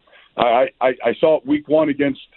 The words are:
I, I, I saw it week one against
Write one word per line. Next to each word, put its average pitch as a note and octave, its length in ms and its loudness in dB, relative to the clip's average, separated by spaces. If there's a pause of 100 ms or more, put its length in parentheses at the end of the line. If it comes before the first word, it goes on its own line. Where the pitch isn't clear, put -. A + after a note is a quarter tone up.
(360)
I, A#2+ 320 2 (140)
I, B2+ 120 0 (100)
I A#2 160 0
saw D#3 180 2
it B2+ 100 -8
week D3 200 -2
one D3+ 220 0
against C#3 300 -4 (180)